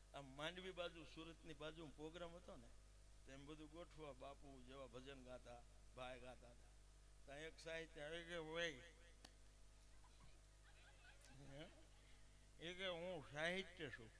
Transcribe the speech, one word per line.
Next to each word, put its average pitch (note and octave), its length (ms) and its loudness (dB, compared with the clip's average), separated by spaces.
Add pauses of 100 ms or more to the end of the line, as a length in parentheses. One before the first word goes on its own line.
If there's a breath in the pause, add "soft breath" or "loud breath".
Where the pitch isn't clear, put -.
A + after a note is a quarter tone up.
(140)
આ C#3+ 60 0
માંડવી D#3+ 520 2
બાજુ, F3 320 2
સુરતની D#3+ 500 -4
બાજુ D#3 340 0
પ્રોગ્રામ E3+ 480 -2
હતો F3+ 200 -6
ને, A#2 120 -6 (580)
તો C3+ 60 -6
એમ C#3 140 -4
બધું D#3 240 -2
ગોઠવા, D#3 420 -2
બાપુ C3+ 540 -4
જેવા C3 200 -2
ભજન B2+ 380 -2
ગાતા, A#2+ 380 -2 (340)
ભાઈ B2+ 240 2
ગાતા B2 280 -4
હતા. - 260 -8 (500)
ત્યાં C#3+ 160 -2
એક D#3+ 180 0
સાહિત્ય E3 420 2
આવી E3 240 2
ગયો, E3 200 4
"હોય." D#3 380 6 (2750)
હે? D3+ 180 -2 (920)
એ E3+ 140 4
કે, F#3+ 140 6
"હું E3+ 440 6
સાહિત્ય E3+ 580 8
છું A2+ 300 -2